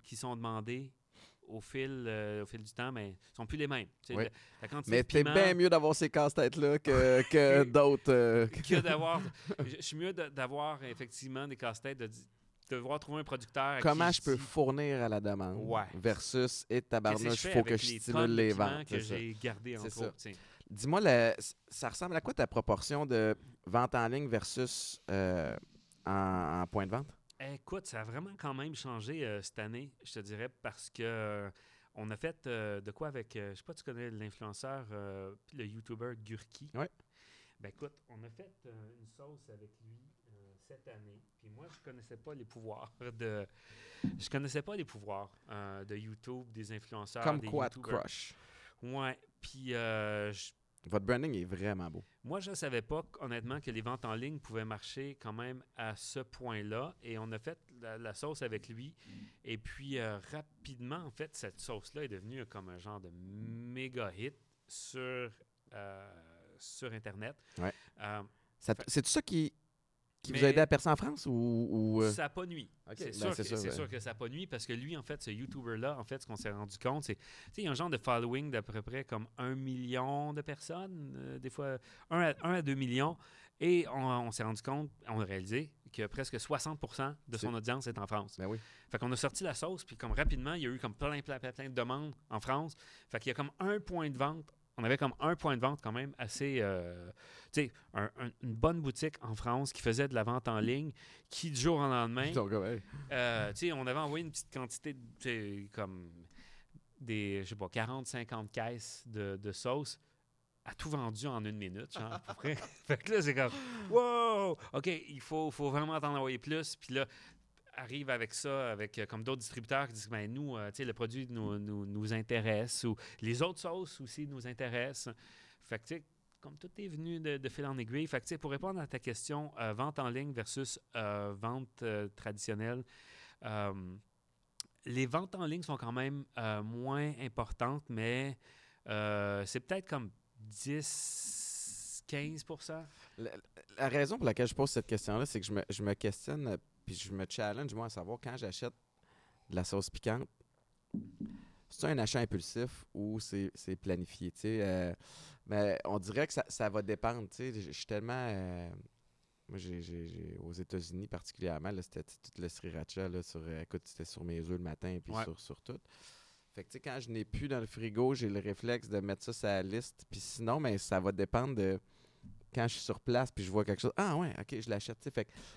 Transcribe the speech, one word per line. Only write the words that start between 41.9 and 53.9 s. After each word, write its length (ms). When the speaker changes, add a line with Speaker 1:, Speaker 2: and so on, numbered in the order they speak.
Speaker 1:
pas 160
les 120
pouvoirs 460
de, 280
je 100
connaissais 320
pas 140
les 100
pouvoirs, 440
euh, 360
de 100
YouTube, 560
des 200
influenceurs, 520
Speaker 2:
Comme 160
Speaker 1:
des 80
Speaker 2:
quoi 220
de 60
Speaker 1:
YouTubers. 240
Speaker 2:
crush. 340
Speaker 1:
Ouais. 340
Puis, 320
euh, 600
je 180
Speaker 2:
Votre 200
branding 300
est 100
vraiment 440
beau. 140
Speaker 1:
Moi, 160
je 140
savais 280
pas, 220
honnêtement, 400
que 120
les 100
ventes 240